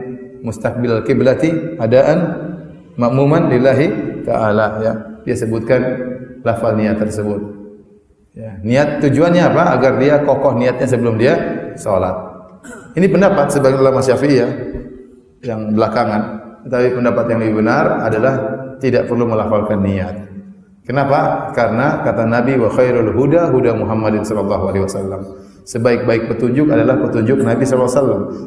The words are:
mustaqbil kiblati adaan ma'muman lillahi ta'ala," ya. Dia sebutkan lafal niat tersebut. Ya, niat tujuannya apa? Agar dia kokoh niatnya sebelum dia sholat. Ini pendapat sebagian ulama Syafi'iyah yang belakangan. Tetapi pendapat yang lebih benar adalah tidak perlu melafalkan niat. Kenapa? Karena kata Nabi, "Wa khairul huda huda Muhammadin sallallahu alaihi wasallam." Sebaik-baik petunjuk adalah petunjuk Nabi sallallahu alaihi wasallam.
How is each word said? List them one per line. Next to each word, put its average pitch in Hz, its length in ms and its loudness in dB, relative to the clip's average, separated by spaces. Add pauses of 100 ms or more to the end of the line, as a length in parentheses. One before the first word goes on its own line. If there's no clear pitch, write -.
(420)
mustaqbil 117 640 -2
kiblati 131 720 0
adaan 131 400 4 (800)
ma'muman 139 480 2
lillahi 131 400 2 (400)
ta'ala," 110 400 2 (160)
ya. 113 100 0 (300)
Dia 123 160 -4
sebutkan 113 420 0 (600)
lafal 113 320 0
niat 107 240 0
tersebut. 104 600 -4 (800)
Ya, 110 240 -14
niat 131 400 0
tujuannya 165 400 4 (120)
apa? 160 240 2
Agar 131 200 2
dia 147 240 4
kokoh 139 320 2
niatnya 123 320 0
sebelum 117 320 0
dia 131 400 0 (160)
sholat. 92 400 -2 (800)
Ini 180 160 2
pendapat 170 400 4
sebagian 135 320 4
ulama 131 160 4
Syafi'iyah 127 520 2 (920)
yang 110 320 -4
belakangan. 110 480 0 (400)
Tetapi 123 360 0
pendapat 117 260 0 (100)
yang 113 80 0
lebih 110 240 2
benar 127 400 0
adalah 113 280 2 (440)
tidak 120 320 0
perlu 120 160 0
melafalkan 107 560 0
niat. 95 320 -2 (720)
Kenapa? 139 640 0
Karena 120 560 0
kata 113 240 0
Nabi, 123 320 2
"Wa 104 80 2
khairul 120 400 2
huda 143 400 2
huda 120 240 2
Muhammadin 107 480 -2
sallallahu 98 480 -2
alaihi 95 160 0
wasallam." 98 340 -6 (480)
Sebaik-baik 117 640 0
petunjuk 127 400 2
adalah 131 240 4
petunjuk 120 480 2
Nabi 120 220 0
sallallahu 127 260 2
alaihi 139 80 2
wasallam. 107 220 0 (240)